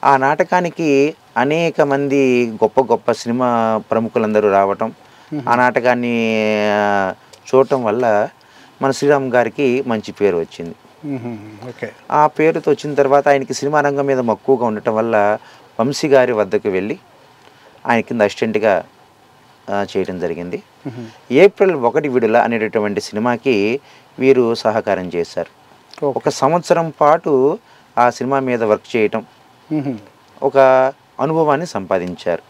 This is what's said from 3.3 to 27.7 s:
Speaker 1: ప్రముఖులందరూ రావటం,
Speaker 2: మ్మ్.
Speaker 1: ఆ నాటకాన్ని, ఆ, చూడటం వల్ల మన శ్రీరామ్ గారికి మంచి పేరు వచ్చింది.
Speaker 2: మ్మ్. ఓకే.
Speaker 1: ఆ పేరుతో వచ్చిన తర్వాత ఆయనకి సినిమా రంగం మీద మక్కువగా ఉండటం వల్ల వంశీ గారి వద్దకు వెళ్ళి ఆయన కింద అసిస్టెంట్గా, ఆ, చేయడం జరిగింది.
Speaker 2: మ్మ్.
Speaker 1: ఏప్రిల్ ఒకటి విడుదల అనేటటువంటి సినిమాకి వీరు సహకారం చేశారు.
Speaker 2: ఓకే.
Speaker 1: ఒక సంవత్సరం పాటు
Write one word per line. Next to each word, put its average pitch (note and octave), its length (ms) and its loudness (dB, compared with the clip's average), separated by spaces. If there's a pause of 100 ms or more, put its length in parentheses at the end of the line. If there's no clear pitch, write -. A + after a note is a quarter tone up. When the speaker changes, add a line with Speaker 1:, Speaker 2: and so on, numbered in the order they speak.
Speaker 1:
ప్రముఖులందరూ A2 600 0
రావటం, G2 420 0 (420)
Speaker 2:
మ్మ్. C3+ 140 -6
Speaker 1:
ఆ A2+ 60 4
నాటకాన్ని, A#2+ 800 0 (360)
ఆ, G2+ 420 0 (400)
చూడటం C3 300 2
వల్ల A2 440 0 (540)
మన C3+ 80 0
శ్రీరామ్ C3+ 420 0
గారికి B2 540 0
మంచి A2+ 260 -4
పేరు G2 240 0
వచ్చింది. E2 380 -8 (300)
Speaker 2:
మ్మ్. A2+ 640 -12
ఓకే. A#2 240 -12 (180)
Speaker 1:
ఆ D3+ 160 2
పేరుతో D#3 440 0
వచ్చిన D3 240 -2
తర్వాత C#3 340 4
ఆయనకి C3+ 260 0
సినిమా D3 260 0
రంగం C#3+ 260 -2
మీద C3+ 120 0
మక్కువగా A#2+ 480 0
ఉండటం G#2+ 280 -2
వల్ల A2 440 0 (420)
వంశీ C#3 280 -2
గారి B2+ 240 4
వద్దకు G#2 360 -2
వెళ్ళి G2+ 300 -4 (880)
ఆయన A#2+ 140 2
కింద A#2 200 -4
అసిస్టెంట్గా, G#2 640 0 (840)
ఆ, G2+ 160 -4 (100)
చేయడం F#2 220 -4
జరిగింది. F2 440 -8 (240)
Speaker 2:
మ్మ్. A#2+ 200 -14 (260)
Speaker 1:
ఏప్రిల్ F#3 420 4
ఒకటి C3+ 340 -2
విడుదల A#2 280 2
అనేటటువంటి G#2+ 640 0
సినిమాకి A#2 800 -2 (380)
వీరు B2 360 4
సహకారం G#2 600 -2
చేశారు. - 500 -8 (420)
Speaker 2:
ఓకే. C3+ 120 -2
Speaker 1:
ఒక - 100 -2
సంవత్సరం E3 720 0
పాటు D3+ 580 2 (400)